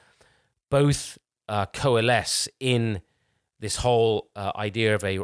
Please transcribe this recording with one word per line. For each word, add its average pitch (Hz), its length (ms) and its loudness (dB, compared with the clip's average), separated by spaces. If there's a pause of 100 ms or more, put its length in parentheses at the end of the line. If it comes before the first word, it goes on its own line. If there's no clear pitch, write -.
(680)
both, 139 500 0 (300)
uh, 104 180 -2
coalesce 117 840 0 (120)
in 117 400 0 (580)
this 104 180 -6
whole, 113 600 2
uh, 101 200 -6
idea 107 380 0
of 104 100 -2
a, 95 200 -2